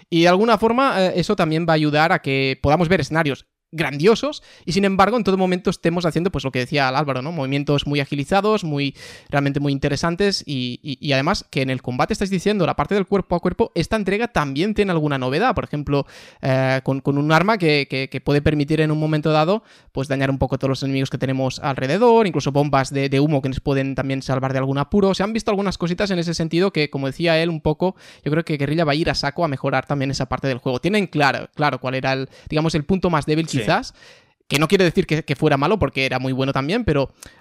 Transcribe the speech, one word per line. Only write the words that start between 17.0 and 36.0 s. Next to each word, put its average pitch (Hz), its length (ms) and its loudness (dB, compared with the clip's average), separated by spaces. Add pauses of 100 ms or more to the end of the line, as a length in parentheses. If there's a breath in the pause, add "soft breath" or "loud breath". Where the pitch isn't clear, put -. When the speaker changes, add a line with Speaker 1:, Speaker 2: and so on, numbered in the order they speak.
Speaker 1:
con 143 160 0
un 151 160 2
arma 196 240 4
que, 151 320 2
que, 135 180 -4
que - 140 -8
puede 143 200 2
permitir 151 380 2
en 156 120 2
un 156 80 0
momento 156 320 0
dado 160 320 2 (280 soft breath)
pues 135 160 -4
dañar 135 220 0
un 135 80 0
poco 131 200 -2
todos 135 120 0
los 135 140 -2
enemigos 135 260 -2
que 139 80 -6
tenemos 131 420 -2
alrededor, 190 680 2
incluso 147 260 -2
bombas 139 400 2
de, 139 160 0
de 135 100 2
humo 147 220 2
que 135 80 -2
nos 131 100 -6
pueden 135 360 -2
también 135 260 -4
salvar 131 320 -2
de 131 60 -2
algún 135 180 -2
apuro. 190 360 2
Se 185 100 -2
han 214 100 -4
visto 226 180 -2
algunas 196 260 -2
cositas 180 340 -2
en 180 80 -2
ese 170 140 -2
sentido 170 380 0
que, 151 180 -2
como 135 180 -4
decía 160 340 0
él, 170 80 0
un 160 100 -4
poco, 180 380 -2 (260 loud breath)
yo 143 80 -4
creo 160 140 0
que 160 100 -4
Guerrilla 147 300 0
va 143 80 2
a - 20 0
ir 165 140 0
a 139 60 0
saco 143 280 -4
a 160 60 0
mejorar 139 360 -2
también 139 260 -2
esa 131 160 -4
parte 127 200 -4
del 123 120 -2
juego. 123 200 -2
Tienen 196 280 0
claro, 131 480 0
claro 143 260 0
cuál 131 140 -4
era 131 180 -2
el, 135 160 -4 (180 loud breath)
digamos, 156 280 0
el 151 100 -2
punto 190 240 2
más 156 160 0
débil 156 300 0
Speaker 2:
Sí. 135 40 -2
Speaker 1:
quizás, 170 340 -2 (560 loud breath)
que 139 100 0
no - 80 2
quiere 190 160 4
decir 170 240 2
que, 156 160 -2
que 143 140 -4
fuera 147 180 4
malo, 160 240 2
porque 135 260 0